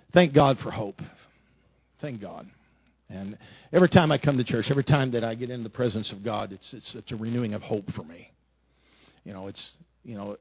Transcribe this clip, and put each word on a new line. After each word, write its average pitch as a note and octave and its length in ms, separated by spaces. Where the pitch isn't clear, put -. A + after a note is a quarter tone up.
Thank E3+ 200
God C#3 280
for A2+ 80
hope. G2+ 300
Thank C3 200
God. F2+ 260
And G2 280
every F3+ 160
time E3 240
I C#3 60
come C#3+ 200
to B2+ 60
church, A2+ 260
every C#3 140
time C3+ 280
that A#2 120
I A2+ 100
get B2 160
in B2 120
the A2+ 80
presence A2 420
of G2+ 120
God, G#2 280
it's, - 200
it's, A2 220
it's A2 180
a A#2 40
renewing A2+ 380
of G2+ 80
hope G#2 220
for A2 80
me. - 280
You G2+ 80
know, F#2+ 160
it's, - 280
you A#2 100
know, G2+ 260